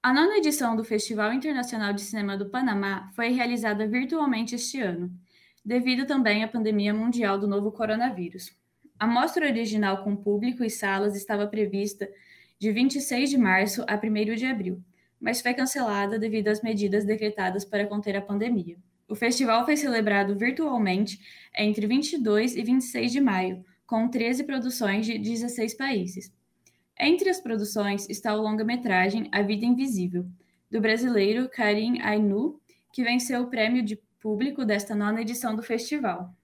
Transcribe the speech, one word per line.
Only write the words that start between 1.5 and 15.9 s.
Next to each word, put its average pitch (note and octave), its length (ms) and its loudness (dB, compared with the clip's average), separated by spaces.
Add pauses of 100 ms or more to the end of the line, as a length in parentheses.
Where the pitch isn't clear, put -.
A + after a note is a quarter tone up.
de G3 80 -4
Cinema G3+ 340 -4
do G3 140 -4
Panamá G3+ 640 -2
foi A#3 160 -2
realizada A3 580 0
virtualmente B3 680 0
este C4 260 -6
ano, F3+ 320 -4 (500)
devido B3 440 0
também A3 360 2
à A3 40 -4
pandemia G#3+ 440 0
mundial A3 460 0
do G3+ 100 0
novo G3+ 240 0
coronavírus. G#3+ 800 -4 (460)
A G#3+ 80 -2
mostra D4 400 2
original G#3+ 580 0
com G3+ 120 0
público G#3 480 0
e A3 80 0
salas G3+ 440 0
estava G3+ 300 -2
prevista G3+ 680 -2 (460)
de G#3+ 140 0
vinte B3 240 2
e C#4 60 -2
seis C4+ 280 0
de C#4 80 2
março G3 500 4
a G#3 80 0
primeiro G#3+ 400 0
de B3 120 -2
abril, F#3 340 -4 (400)
mas A#3 200 -2
foi B3 120 0
cancelada A3+ 640 -2